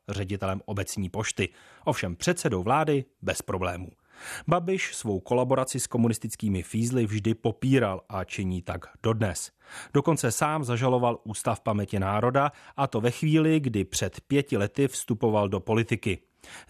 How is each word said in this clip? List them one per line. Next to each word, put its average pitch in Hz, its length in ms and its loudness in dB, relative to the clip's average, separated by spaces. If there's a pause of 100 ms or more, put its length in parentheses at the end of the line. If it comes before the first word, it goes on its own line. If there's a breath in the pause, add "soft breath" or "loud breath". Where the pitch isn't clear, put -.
ředitelem 98 560 -4
obecní 98 440 -4
pošty. 98 400 -2 (360 loud breath)
Ovšem 95 320 -2
předsedou 135 460 0
vlády 143 420 2 (180)
bez 95 200 -2
problémů. 87 460 -4 (600 loud breath)
Babiš 180 460 0
svou 101 260 -2
kolaboraci 127 600 0
s - 60 -4
komunistickými 110 760 0
fízly 117 440 0
vždy 107 280 0
popíral 117 720 2
a 95 160 -4
činí 92 380 -4
tak - 240 -8 (160)
dodnes. 110 480 0 (440 loud breath)
Dokonce 139 380 2
sám 151 320 0
zažaloval 120 600 2
Ústav 110 360 -2
paměti 104 380 -2
národa, 120 540 2 (240 loud breath)
a 139 100 0
to 113 140 0
ve 120 100 2
chvíli, 156 500 4
kdy 107 240 0
před - 360 -6
pěti 139 360 0
lety 104 320 2
vstupoval 107 600 0
do 98 120 -2
politiky. 110 580 0 (520 loud breath)